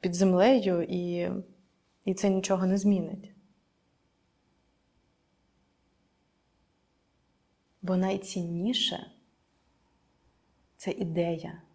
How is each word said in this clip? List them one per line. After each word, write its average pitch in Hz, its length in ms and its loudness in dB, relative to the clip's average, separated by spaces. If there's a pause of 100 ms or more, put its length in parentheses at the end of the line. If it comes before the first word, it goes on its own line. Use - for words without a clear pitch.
під 175 140 -2
землею, 190 720 4
і, 175 420 -4 (720)
і 190 100 0
це 202 140 0
нічого 190 380 2
не 190 120 2
змінить. 190 540 0 (4000)
Бо 185 140 0
найцінніше — 185 1120 -2 (1700)
це - 140 -8
ідея. 165 720 -4 (120)